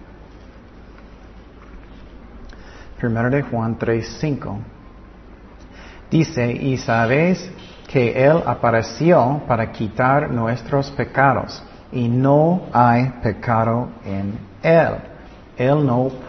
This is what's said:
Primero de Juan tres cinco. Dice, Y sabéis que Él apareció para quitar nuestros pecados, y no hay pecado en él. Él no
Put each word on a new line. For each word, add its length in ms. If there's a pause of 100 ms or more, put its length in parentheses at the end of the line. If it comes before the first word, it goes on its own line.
(3000)
Primero 300
de 140
Juan 340
tres 420
cinco. 380 (1500)
Dice, 420
Y 260
sabéis 760 (360)
que 380
Él 180
apareció 1040
para 240
quitar 600
nuestros 600
pecados, 720 (300)
y 160
no 560 (100)
hay 480
pecado 680 (140)
en 420 (220)
él. 280 (600)
Él 280
no 240 (200)